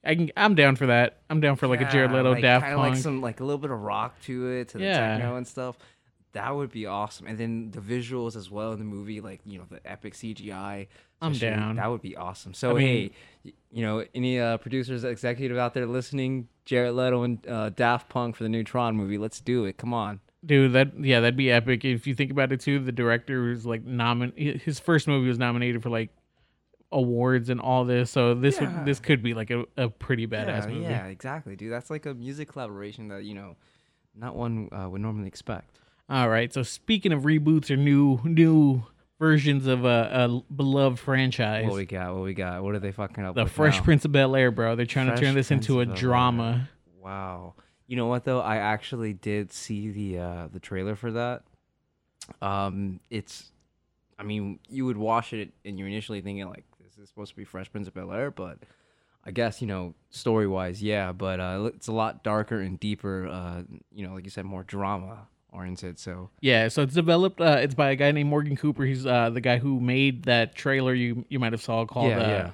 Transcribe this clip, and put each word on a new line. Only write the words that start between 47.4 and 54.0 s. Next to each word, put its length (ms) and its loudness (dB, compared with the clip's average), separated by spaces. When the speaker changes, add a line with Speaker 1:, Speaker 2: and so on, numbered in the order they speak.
Speaker 2:
You 100 -8
know 100 0
what 180 0
though? 160 0
I 180 -2
actually 560 -2
did 380 -4
see 380 -8
the, 300 -6
uh, 320 -8
the 80 -14
trailer 340 -6
for 160 -8
that. 320 -6
Um, 600 -4
it's, 400 -12